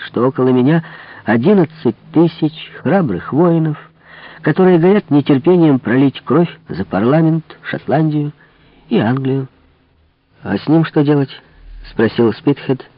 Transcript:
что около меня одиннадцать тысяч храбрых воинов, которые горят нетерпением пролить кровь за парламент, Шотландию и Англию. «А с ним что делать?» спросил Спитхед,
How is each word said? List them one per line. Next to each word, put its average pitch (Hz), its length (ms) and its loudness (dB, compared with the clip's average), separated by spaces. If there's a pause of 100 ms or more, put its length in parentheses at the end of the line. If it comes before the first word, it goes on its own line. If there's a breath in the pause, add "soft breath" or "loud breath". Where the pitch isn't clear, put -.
что 120 220 -2
около 131 220 0
меня 135 340 2 (400 loud breath)
одиннадцать 131 720 0 (160)
тысяч 160 400 0 (300)
храбрых 127 500 -2
воинов, 160 460 0 (640 loud breath)
которые 180 380 2
горят 190 300 2
нетерпением 147 680 2
пролить 131 460 0
кровь 165 280 0 (140)
за 156 160 -8
парламент, 156 640 0 (160)
Шотландию 151 720 -4 (560 soft breath)
и - 80 0
Англию. 131 500 -2 (960)
«А 101 140 -4
с - 100 -14
ним 160 160 2
что 156 220 -2
делать?» 143 260 0 (580)
спросил 113 440 0
Спитхед, - 520 -4 (120)